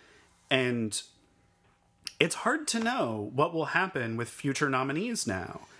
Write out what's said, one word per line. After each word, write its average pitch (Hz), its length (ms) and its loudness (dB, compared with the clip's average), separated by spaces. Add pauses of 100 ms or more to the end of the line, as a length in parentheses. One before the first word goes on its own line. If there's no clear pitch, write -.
(500)
and 123 500 2 (1200)
it's 165 140 2
hard 302 320 0
to 226 140 0
know 139 520 -2
what 156 220 2
will 160 120 0
happen 131 500 0
with 117 120 -2
future 139 400 0
nominees 139 560 0
now. - 360 -4 (200)